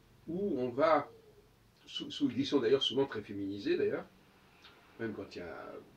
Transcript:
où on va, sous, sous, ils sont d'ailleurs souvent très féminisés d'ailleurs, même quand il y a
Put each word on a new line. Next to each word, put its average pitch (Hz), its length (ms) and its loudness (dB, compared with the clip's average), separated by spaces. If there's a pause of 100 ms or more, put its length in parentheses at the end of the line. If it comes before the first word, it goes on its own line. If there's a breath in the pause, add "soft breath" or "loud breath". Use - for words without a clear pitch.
(260)
où 175 340 -2
on 123 80 0
va, 147 420 4 (760)
sous, - 240 -8
sous, 139 200 0
ils 123 160 0
sont 143 140 4
d'ailleurs 123 220 6
souvent 135 240 2
très 107 160 -6
féminisés 101 540 -2
d'ailleurs, 127 280 0 (960 soft breath)
même 110 140 -4
quand 98 220 -10
il - 20 -12
y 90 40 -10
a 78 300 -12 (240)